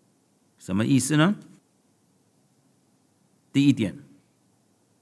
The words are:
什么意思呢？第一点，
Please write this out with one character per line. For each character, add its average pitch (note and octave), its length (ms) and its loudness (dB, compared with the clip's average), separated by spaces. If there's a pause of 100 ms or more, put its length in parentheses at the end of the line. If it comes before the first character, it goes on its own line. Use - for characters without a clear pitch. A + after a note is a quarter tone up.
(600)
什 F2+ 160 -8
么 A2 100 0
意 C3+ 140 2
思 D3+ 180 -2
呢？ F#3 180 2 (2250)
第 C#3 160 2
一 C3+ 60 4
点， G2+ 240 -4 (1040)